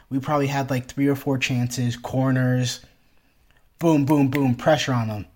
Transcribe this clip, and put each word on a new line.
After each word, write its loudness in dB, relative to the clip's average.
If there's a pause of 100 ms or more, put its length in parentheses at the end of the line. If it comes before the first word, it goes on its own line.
(100)
we -2
probably 0
had, -4
like, -2
three 0
or 2
four -2
chances, -2
corners, 0 (1000)
boom, 4
boom, 4
boom, 2
pressure 0
on 0
them. -8